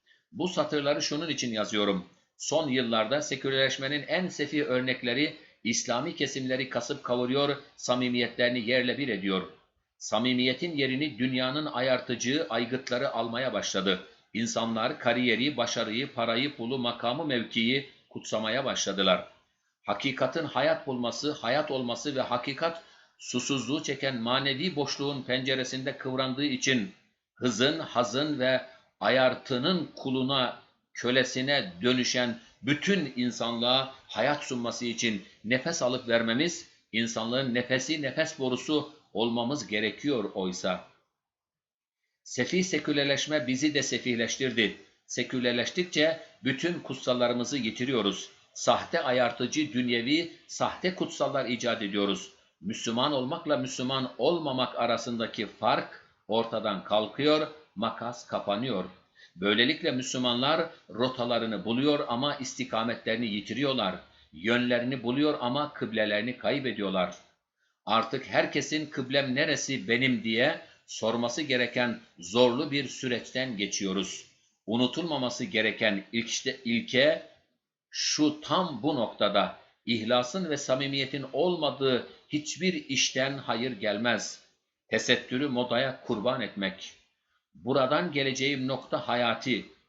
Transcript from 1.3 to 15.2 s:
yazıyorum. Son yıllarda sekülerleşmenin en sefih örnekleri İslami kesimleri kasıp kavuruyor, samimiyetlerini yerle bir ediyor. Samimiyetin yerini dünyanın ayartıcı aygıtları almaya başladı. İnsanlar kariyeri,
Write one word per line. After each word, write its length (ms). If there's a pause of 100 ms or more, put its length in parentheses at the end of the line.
yazıyorum. 540 (320)
Son 300
yıllarda 540
sekülerleşmenin 840
en 200
sefih 340
örnekleri 760 (280)
İslami 520
kesimleri 520
kasıp 360
kavuruyor, 520 (200)
samimiyetlerini 920
yerle 300
bir 100
ediyor. 440 (460)
Samimiyetin 800
yerini 420
dünyanın 480
ayartıcı 840
aygıtları 600
almaya 400
başladı. 540 (260)
İnsanlar 640
kariyeri, 580